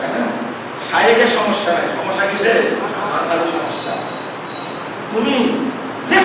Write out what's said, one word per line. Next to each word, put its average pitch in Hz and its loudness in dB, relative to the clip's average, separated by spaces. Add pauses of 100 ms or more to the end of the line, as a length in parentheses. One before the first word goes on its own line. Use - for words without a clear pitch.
তাই - -4
না? 240 0 (640)
শায়েখের - 6
সমস্যা 208 0
নাই, - 0 (120)
সমস্যা 190 0
কিসে? 196 2 (580)
মানহার 170 0 (120)
সমস্যা। - -4 (1200)
তুমি 247 2 (720)
যে 359 4